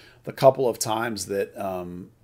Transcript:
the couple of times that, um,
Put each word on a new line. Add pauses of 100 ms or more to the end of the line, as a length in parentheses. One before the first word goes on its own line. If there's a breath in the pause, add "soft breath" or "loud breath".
(240 loud breath)
the
couple
of
times
that,
um, (120)